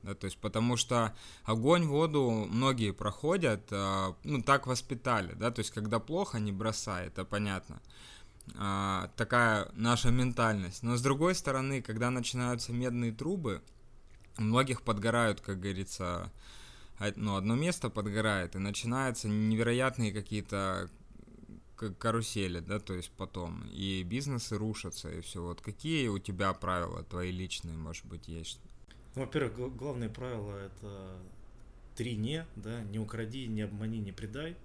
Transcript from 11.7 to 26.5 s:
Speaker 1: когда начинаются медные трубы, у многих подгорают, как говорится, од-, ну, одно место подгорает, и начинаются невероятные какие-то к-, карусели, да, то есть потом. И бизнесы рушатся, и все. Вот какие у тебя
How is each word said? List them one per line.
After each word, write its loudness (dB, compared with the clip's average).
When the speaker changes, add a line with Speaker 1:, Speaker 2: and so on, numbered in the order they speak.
Speaker 1:
когда 0
начинаются 0
медные 0
трубы, -2
у -2
многих 4
подгорают, 4
как -4
говорится, -2
од-, 0
ну, 2
одно 2
место 0
подгорает, 0
и -2
начинаются -2
невероятные 4
какие-то -2
к-, -6
карусели, 2
да, -2
то -6
есть -6
потом. -6
И -2
бизнесы -2
рушатся, -4
и -6
все. -8
Вот -6
какие 0
у 0
тебя 0